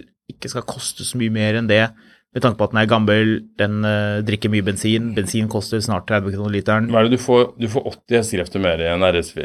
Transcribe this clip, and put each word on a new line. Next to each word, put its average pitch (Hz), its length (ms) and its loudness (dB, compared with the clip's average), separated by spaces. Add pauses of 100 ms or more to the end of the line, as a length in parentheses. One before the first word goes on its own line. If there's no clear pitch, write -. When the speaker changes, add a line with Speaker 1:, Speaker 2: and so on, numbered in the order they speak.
(320)
Speaker 1:
ikke - 160 -14
skal 123 160 -8
koste - 400 -10
så 123 160 -6
mye 113 100 0
mer 107 300 0
enn 117 80 -2
det 104 140 6 (520)
med 127 100 -4
tanke 113 160 2
på 104 80 2
at - 60 -6
den 110 80 4
er 107 80 2
gammel, 110 400 4 (260)
den, 104 220 0 (100)
eh, 104 340 -2
drikker 107 300 -2
mye 104 140 2
bensin, 110 500 -2
bensin 107 320 -2
koster 110 320 -4
snart 101 260 -4
tredve 101 280 0
kroner 104 180 -4
literen. 110 400 0
Speaker 2:
Hva 113 80 4
er 117 80 6
det 123 80 4
du 123 80 -2
får? 123 340 4
Du 117 140 -4
får 131 160 -2
åtti - 300 -2
hestekrefter 98 420 -2
mer 85 240 0
i 82 80 0
en 87 100 0
R 90 140 4
S 82 160 -4 (120)